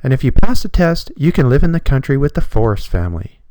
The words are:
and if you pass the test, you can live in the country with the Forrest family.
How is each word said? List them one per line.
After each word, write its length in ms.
and 100
if 100
you 100
pass 300
the 60
test, 480
you 160
can 160
live 140
in 100
the 80
country 360
with 180
the 60
Forrest 480
family. 520